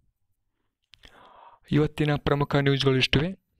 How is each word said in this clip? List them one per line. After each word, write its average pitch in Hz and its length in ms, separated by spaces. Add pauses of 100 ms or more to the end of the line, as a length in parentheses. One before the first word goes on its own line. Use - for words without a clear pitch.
(1700)
ಇವತ್ತಿನ 147 460
ಪ್ರಮುಖ 143 400
ನ್ಯೂಸ್ಗಳು 139 400
ಇಷ್ಟುವೆ. 147 480 (160)